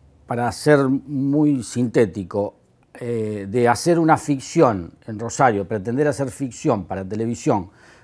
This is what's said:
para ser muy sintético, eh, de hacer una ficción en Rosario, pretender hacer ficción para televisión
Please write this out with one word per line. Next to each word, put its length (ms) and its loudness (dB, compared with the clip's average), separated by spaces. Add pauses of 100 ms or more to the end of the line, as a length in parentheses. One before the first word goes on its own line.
(260)
para 240 -2
ser 380 4
muy 760 0
sintético, 960 -2 (420)
eh, 500 -6
de 200 2
hacer 320 4
una 160 6
ficción 760 0 (160)
en 140 -10
Rosario, 480 2
pretender 400 -2
hacer 220 -4
ficción 560 -4
para 180 -8
televisión 640 -4 (360)